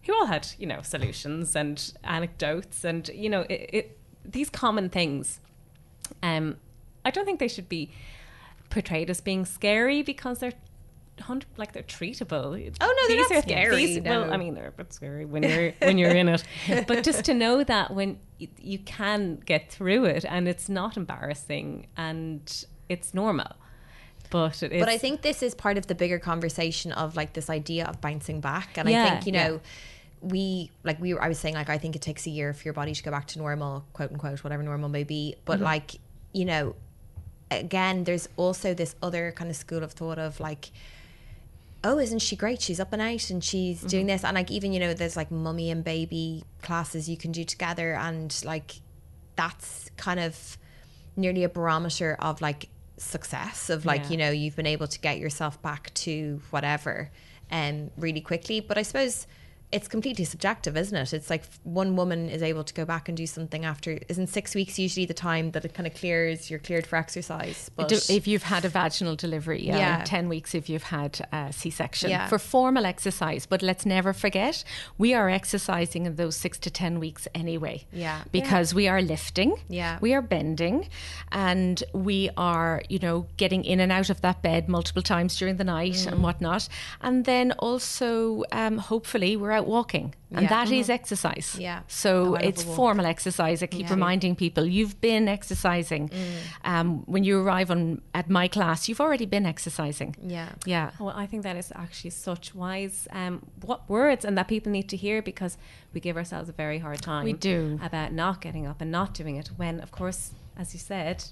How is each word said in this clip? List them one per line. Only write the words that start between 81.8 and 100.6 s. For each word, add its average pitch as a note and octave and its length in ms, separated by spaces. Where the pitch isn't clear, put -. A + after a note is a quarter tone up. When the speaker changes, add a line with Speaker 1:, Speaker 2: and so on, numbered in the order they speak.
Speaker 3:
we F#3+ 420
are, E3 540
you F#3 80
know, E3+ 280
getting F#3 260
in F#3 160
and F#3 100
out F#3+ 200
of F#3 100
that F3+ 220
bed E3 260
multiple F3+ 340
times F3 360
during F#3 180
the F#3+ 80
night F3+ 420
and E3+ 120
Speaker 2:
Mm. - 20
Speaker 3:
whatnot. F3 480
And B3+ 240
then B3 280
also, A#3 1000
um, A3 240
hopefully G#3+ 580
we're G#3 180
out G#3+ 100
walking. A3 500
And - 100
Speaker 2:
Yeah. G3 60
Speaker 3:
that A3+ 240
is B3 140
Speaker 1:
Mm-hmm. A#3+ 60
Speaker 3:
exercise. - 640
Speaker 2:
Yeah. F3+ 300
Speaker 3:
So - 240
Speaker 2:
Oh, F#3 140
I F3+ 60
love F3 120
Speaker 3:
it's F3 220
Speaker 2:
a - 20
walk. E3 100
Speaker 3:
formal G#3 300
exercise. E3 560
I F3+ 40
keep F3 160
Speaker 2:
Yeah. E3+ 100
Speaker 3:
reminding F#3 420
people, E3 320
you've G3+ 340
been A3 280
exercising. F3 800
Speaker 2:
Mm. F3 280
Speaker 3:
Um, E3+ 420
when G3 160
you G3 160
arrive F#3 320
on, E3 320
at E3+ 160
my F3+ 200
class, E3+ 400
you've A3+ 120
already C#4+ 260
been G3+ 200
exercising. D3+ 760
Speaker 2:
Yeah. E3+ 280